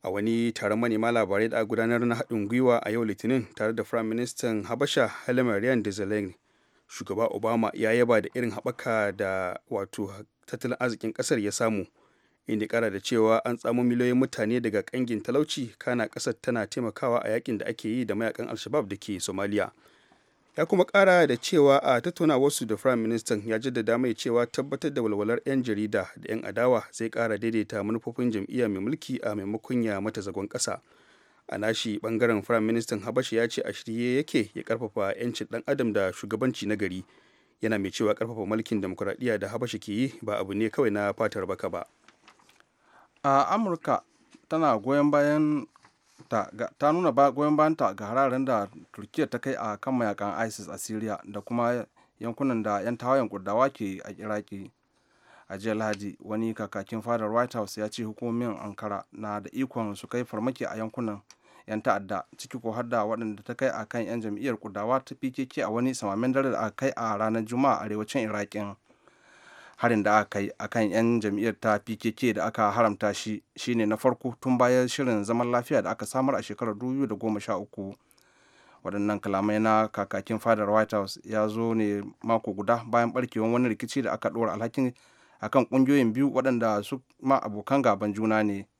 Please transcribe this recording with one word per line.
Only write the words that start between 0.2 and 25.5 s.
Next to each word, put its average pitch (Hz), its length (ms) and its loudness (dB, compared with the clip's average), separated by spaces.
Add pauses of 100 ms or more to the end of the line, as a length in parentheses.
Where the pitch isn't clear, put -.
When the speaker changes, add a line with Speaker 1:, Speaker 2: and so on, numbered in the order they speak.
Speaker 1:
taron 107 280 0
manema 117 320 2
labarai 107 380 2
da 117 80 0
aka 110 80 2
gudanar 113 400 2
na 117 100 2
haɗin 110 320 -4
gwiwa 120 360 4
a 107 80 -4
yau 117 140 0
Litinin 110 400 0 (100)
tare 110 180 0
da 113 100 -2
Firayim 113 260 -2
Ministan 113 560 -2
Habasha 120 420 2
Haile 127 360 0
Mariam 113 400 2
Desalegn, 101 500 -2 (560)
Shugaba 107 420 -2
Obama 110 420 0
ya 110 200 0
yaba 117 280 4
da - 120 -8
irin 120 180 -2
haɓaka 110 640 -2
da, 95 420 -2 (120)
wato, 98 400 -4 (380)
tattalin - 320 -6
arzikin 113 340 -4
ƙasar 131 260 0
ya 101 120 -2
samu, 107 340 0 (640)
inda 107 180 0
ya - 40 -10
ƙara 117 220 2
da 98 80 -6
cewa 110 460 4
an 120 120 0
tsamo 120 260 0
miliyoyin 123 340 4
mutane 123 420 2
daga 107 220 0
ƙangin 120 400 -4
talauci, 135 560 -2
kana 120 320 -2
ƙasar 120 320 -4
tana 117 240 -2
taimakawa 120 580 -2
a - 140 -4
yakin 113 220 -2
da - 80 -6
ake - 180 -6
yi 120 200 0
da 107 100 -2
mayakan 113 340 -4
Al-Shabaab 113 400 -4
da 98 80 -4
ke 98 240 -6
Somalia. 101 480 -2 (880)
Ya 156 80 2
kuma 180 180 4
ƙara 180 440 8
da 127 100 2
cewa 139 440 8
a 127 200 4
tattaunawarsu 143 680 2
da 107 80 0
Firayim 123 320 2
Ministan 110 400 -2
ya 110 100 0
jaddada 117 400 0
mai 127 160 0
cewa 120 320 2
tabbatar 139 480 -4
da 127 80 0
walwalar 107 440 0
'yan 135 180 2